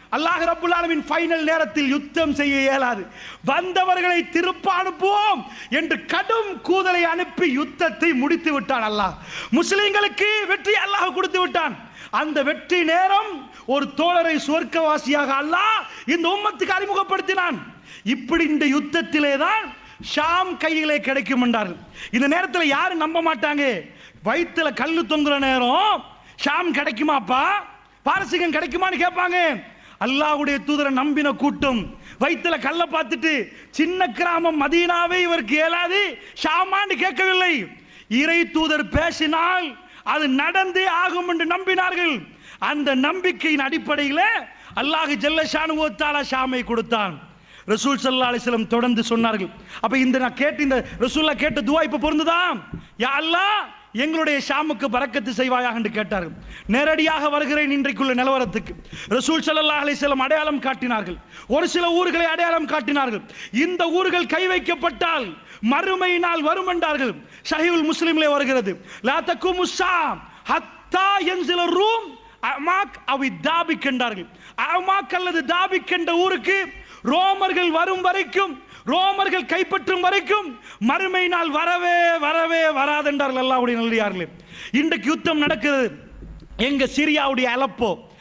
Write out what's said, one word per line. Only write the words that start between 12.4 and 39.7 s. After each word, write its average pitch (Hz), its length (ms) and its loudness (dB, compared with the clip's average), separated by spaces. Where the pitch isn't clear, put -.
வெற்றி 311 420 0
நேரம் 370 680 2
ஒரு 277 200 0
தோழரை 330 500 2
சுவர்க்கவாசியாக 294 840 0
அல்லாஹ் 370 440 0
இந்த 330 220 0
உம்மத்துக்கு 403 500 0
அறிமுகப்படுத்தினான். 381 800 0
இப்படி 311 400 0
இந்த 302 220 0
யுத்தத்திலே 294 720 0
தான் 370 400 -2
ஷாம் 349 400 0
கையிலே 311 440 0
கிடைக்கும் 262 420 0
என்றார்கள். 220 340 0
இந்த 262 180 2
நேரத்துல 349 340 2
யாரும் 320 360 0
நம்ப 320 240 0
மாட்டாங்க. 294 680 0
வயித்துல 302 500 0
கல்லு 330 280 0
தொங்குற 294 360 2
நேரம் 269 680 2
ஷாம் 330 240 0
கிடைக்குமாப்பா, 277 720 0
பாரசீகம் 339 500 0
கிடைக்குமான்னு 339 520 0
கேட்பாங்க. 349 580 0
அல்லாஹ்வுடைய 285 680 0
தூதரை 285 240 2
நம்பின 277 420 2
கூட்டம் 269 640 0
வயித்துல 311 400 0
கல்லை 330 320 0
பார்த்துட்டு, 294 600 -2
சின்ன 359 360 2
கிராமம் 330 600 0
மதீனாவே 349 460 2
இவருக்கு 339 400 0
இயலாது, 339 680 0
ஷாமான்னு 381 500 0
கேட்கவில்லை. 359 760 0
இறை 330 420 2
தூதர் 311 380 0
பேசினால் 320 880 0